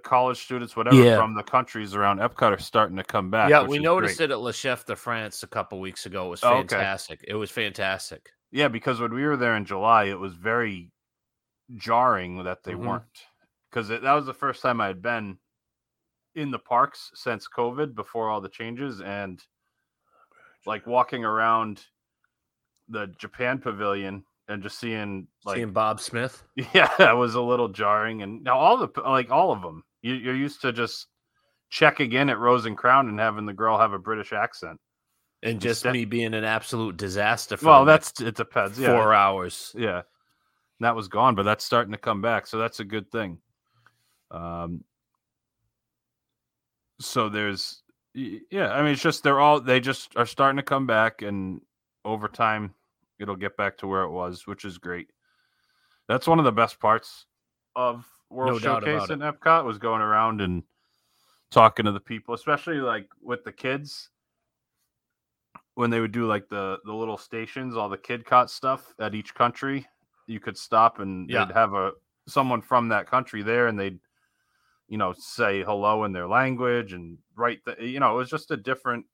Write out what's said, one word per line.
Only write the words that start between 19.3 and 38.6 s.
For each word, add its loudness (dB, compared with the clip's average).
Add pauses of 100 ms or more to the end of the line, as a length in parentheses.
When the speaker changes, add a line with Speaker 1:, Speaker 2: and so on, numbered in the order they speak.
Speaker 1:
like, -6
walking 0
around 0 (1040)
the -8 (120)
Japan -4
Pavilion -6 (220)
and -10
just -14
seeing, -8 (180)
like -6
Speaker 2:
Seeing -6
Bob 0
Smith? -8 (120)
Speaker 1:
<laughs> -4
Yeah, 6
that 8
was 0
a 0
little 0
jarring, 0
and -10
now 2
all 6
the -2
p-, -8
like, 0
all 4
of -4
'em. -14 (180)
You, -4
you're -4
used -4
to 0
just -6 (640)
checking 4
in 4
at 0
Rose 4
and -4
Crown 4
and -4
having -2
the -8
girl 2
have 4
a -4
British -6
accent. -6 (600)
Speaker 2:
And -4
just -2
Speaker 1:
Instead 2
Speaker 2:
me -2
being -2
an -4
absolute -4
disaster -2
for -6
Speaker 1:
Well, 10
Speaker 2:
the 10
Speaker 1:
that's, 2
Speaker 2:
next -4
Speaker 1:
it -4
depends, -2